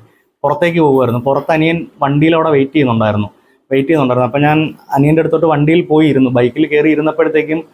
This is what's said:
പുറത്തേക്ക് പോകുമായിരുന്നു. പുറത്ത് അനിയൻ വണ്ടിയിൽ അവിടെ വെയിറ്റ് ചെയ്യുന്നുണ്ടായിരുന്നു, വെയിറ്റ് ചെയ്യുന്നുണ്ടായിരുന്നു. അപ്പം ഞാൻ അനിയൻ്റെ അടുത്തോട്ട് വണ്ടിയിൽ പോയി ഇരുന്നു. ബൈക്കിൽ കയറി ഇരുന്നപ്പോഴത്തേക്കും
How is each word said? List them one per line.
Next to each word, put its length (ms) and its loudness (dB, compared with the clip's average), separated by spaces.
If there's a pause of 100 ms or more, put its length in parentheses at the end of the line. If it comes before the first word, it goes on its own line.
(420)
പുറത്തേക്ക് 380 0
പോകുമായിരുന്നു. 400 2
പുറത്ത് 320 -2
അനിയൻ 340 -2 (160)
വണ്ടിയിൽ 320 2
അവിടെ 160 0
വെയിറ്റ് 220 0
ചെയ്യുന്നുണ്ടായിരുന്നു, 580 0 (420)
വെയിറ്റ് 160 0
ചെയ്യുന്നുണ്ടായിരുന്നു. 380 0
അപ്പം 160 -2
ഞാൻ 320 0 (180)
അനിയൻ്റെ 280 2
അടുത്തോട്ട് 260 0
വണ്ടിയിൽ 340 2
പോയി 280 2
ഇരുന്നു. 220 0
ബൈക്കിൽ 360 0
കയറി 240 0
ഇരുന്നപ്പോഴത്തേക്കും 840 -2